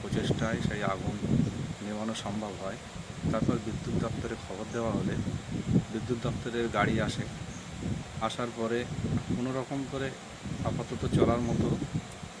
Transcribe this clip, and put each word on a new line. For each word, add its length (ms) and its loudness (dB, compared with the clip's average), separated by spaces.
প্রচেষ্টায় 560 2
সেই 140 -2
আগুন 340 0
নেভানো 280 -2
সম্ভব 360 -2
হয়। 120 -4
তারপর 340 4
বিদ্যুৎ 380 0
দপ্তরে 320 -2
খবর 240 -4
দেওয়া 180 0
হলে 220 2
বিদ্যুৎ 300 0
দপ্তরের 440 0
গাড়ি 340 4
আসে। 200 0
আসার 260 0
পরে 260 2
কোনো 140 0
রকম 400 -2
করে 180 -2
আপাতত 500 0
চলার 220 8
মতো 400 4